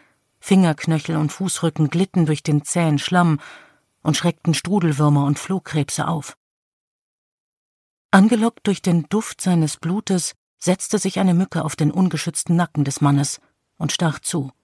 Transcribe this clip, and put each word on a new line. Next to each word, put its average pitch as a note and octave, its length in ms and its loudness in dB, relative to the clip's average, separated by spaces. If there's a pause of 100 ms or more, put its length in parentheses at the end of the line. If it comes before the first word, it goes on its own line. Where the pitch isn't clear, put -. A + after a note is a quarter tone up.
(400)
Fingerknöchel D#3+ 760 2
und D3+ 140 -2
Fußrücken E3 600 -2
glitten F3 340 0
durch D3+ 160 -2
den D3 240 0
zähen D#3+ 320 0
Schlamm E3+ 420 2 (600)
und D#3 160 0
schreckten E3 380 -2
Strudelwürmer D3+ 680 2
und C#3+ 140 0
Flohkrebse - 720 -4
auf. E3 280 -6 (1700)
Angelockt A3 560 4
durch G3 160 -2
den E3+ 260 0
Duft - 320 -4
seines E3 380 0
Blutes F3+ 560 -4 (260)
setzte - 380 -2
sich F#3+ 220 -4
eine F#3+ 140 2
Mücke E3+ 300 0
auf D#3 120 -6
den D3+ 160 2
ungeschützten E3+ 640 -2
Nacken E3 280 0
des C#3 180 -4
Mannes C#3+ 380 2 (380)
und D#3 140 -4
stach D#3+ 280 -2
zu. C3+ 320 -6 (120)